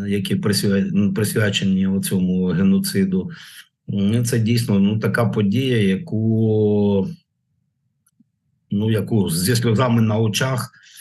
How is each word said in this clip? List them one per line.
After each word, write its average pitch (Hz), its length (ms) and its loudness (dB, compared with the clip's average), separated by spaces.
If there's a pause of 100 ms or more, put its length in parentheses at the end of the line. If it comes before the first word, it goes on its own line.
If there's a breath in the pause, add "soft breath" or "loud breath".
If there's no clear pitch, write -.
які 101 280 -2
присвя-, 98 760 0
присвячені 98 720 0
оцьому 92 600 0
геноциду. 95 840 0 (600 loud breath)
М, 104 340 0
це 117 140 -2
дійсно, 110 400 0
ну, 101 200 2
така 117 260 0
подія, 110 580 0
яку, 104 1300 0 (1600)
ну, 107 200 0
яку 101 400 0
зі 90 260 0
сльозами 117 460 2
на 110 160 0
очах 120 540 -2 (280 loud breath)